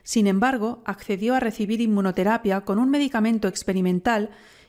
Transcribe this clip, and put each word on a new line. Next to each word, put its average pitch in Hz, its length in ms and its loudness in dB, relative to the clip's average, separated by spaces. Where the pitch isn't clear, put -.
Sin 214 240 2
embargo, 226 560 0
accedió 208 520 -2
a 254 40 2
recibir 214 400 -2
inmunoterapia 196 840 0
con 202 140 0
un 262 100 2
medicamento 226 580 0
experimental 190 840 0